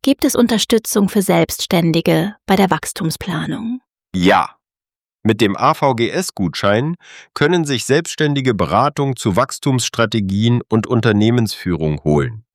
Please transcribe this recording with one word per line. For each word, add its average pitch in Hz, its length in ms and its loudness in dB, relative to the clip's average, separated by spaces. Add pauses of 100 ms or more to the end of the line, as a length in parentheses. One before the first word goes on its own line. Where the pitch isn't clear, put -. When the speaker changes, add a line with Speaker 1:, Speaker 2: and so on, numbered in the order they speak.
Speaker 1:
Gibt 277 240 0
es 262 80 0
Unterstützung 220 720 0
für 196 140 0
Selbstständige 170 1200 0
bei 196 120 2
der 196 140 2
Wachstumsplanung? 170 1080 -6 (340)
Speaker 2:
Ja. 92 420 2 (680)
Mit 107 180 0
dem 98 160 2
A 139 160 2
V 139 220 0
G 110 160 0
S-Gutschein 117 880 -2 (360)
können 175 320 2
sich 139 220 -4
Selbstständige 143 680 0
Beratung 120 640 0
zu 98 200 -2
Wachstumsstrategien 117 1300 0
und 113 180 0
Unternehmensführung 107 1160 0
holen. 76 400 -2 (100)